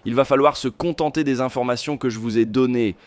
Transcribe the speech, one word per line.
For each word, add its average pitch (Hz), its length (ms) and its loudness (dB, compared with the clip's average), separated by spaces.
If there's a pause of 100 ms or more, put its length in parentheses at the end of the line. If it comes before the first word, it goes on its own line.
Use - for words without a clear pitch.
Il 117 100 -4
va 131 100 4
falloir 139 320 2
se 131 120 -4
contenter 156 560 -2
des 131 160 0
informations 123 580 -2
que 127 120 -2
je 110 80 -6
vous 113 200 0
ai 117 60 6
données. 120 500 2 (120)